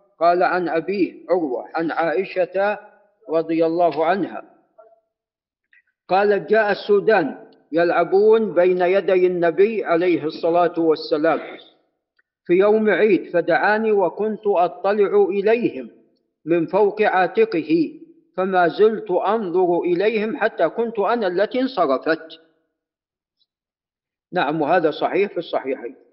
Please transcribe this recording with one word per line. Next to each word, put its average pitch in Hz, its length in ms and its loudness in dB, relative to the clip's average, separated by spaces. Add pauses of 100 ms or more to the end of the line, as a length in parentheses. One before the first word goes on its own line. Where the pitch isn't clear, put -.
(200)
قال: 175 240 4
"عن 170 260 0
أبيه 165 600 -4
عروة"، 143 360 -2 (100)
عن 160 160 -4
عائشة 185 880 -2 (500)
رضي 160 360 0
الله 165 400 0
عنها، 160 380 -2 (1700)
قالت: 196 400 2
"جاء 208 220 2
السودان 190 760 0 (240)
يلعبون 175 840 2
بين 180 280 2
يدي 185 460 2
النبي 180 580 0
عليه 165 400 0
الصلاة 170 540 0
والسلام 156 600 0 (1080)
في 175 80 0
يوم 208 360 2
عيد، 190 440 0
فدعاني 175 580 0
وكنت 202 560 -2
أطلع 196 840 0
إليهم 202 600 -2 (560)
من 165 200 0
فوق 202 360 0
عاتقه، 175 1000 0 (380)
فما 185 300 2
زلت 196 440 0
أنظر 180 680 0
إليهم 202 580 -2
حتى 190 320 0
كنت 226 300 -4
أنا 220 280 0
التي 208 340 -2
انصرفت". 160 680 -2 (2000)
نعم، 156 280 -2
وهذا 156 300 0
صحيح 160 400 -2
في - 60 -14
الصحيحين. 131 580 -8 (180)